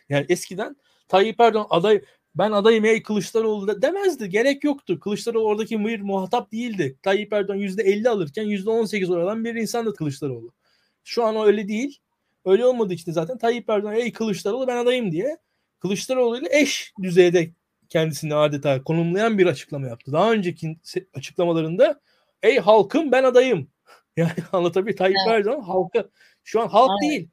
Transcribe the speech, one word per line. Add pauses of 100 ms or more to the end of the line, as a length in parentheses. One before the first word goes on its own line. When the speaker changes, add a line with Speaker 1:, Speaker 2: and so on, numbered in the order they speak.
Speaker 1:
Yani
eskiden (320)
Tayyip
Erdoğan
aday, (320)
"Ben
adayım
ey
Kılıçdaroğlu"
de-,
demezdi.
Gerek
yoktu.
Kılıçdaroğlu
oradaki
bir
muhatap
değildi.
Tayyip
Erdoğan
yüzde
elli
alırken
yüzde
on
sekiz
oy
alan
bir
insandı
Kılıçdaroğlu. (520)
Şu
an
o
öyle
değil. (460)
Öyle
olmadığı
için
de
zaten
Tayyip
Erdoğan,
"Ey
Kılıçdaroğlu
ben
adayım"
diye (420)
Kılıçdaroğlu
ile (120)
eş (100)
düzeyde (380)
kendisini
adeta
konumlayan
bir
açıklama
yaptı.
Daha
önceki (180)
se-,
açıklamalarında, (420)
"Ey
halkım
ben
adayım."
<laughs> (380)
Yani (220)
anlatabiliyor.
Tayyip (100)
Speaker 2:
Evet.
Speaker 1:
Erdoğan
halka, (360)
şu
an
halk
Speaker 2:
Evet.
Speaker 1:
değil.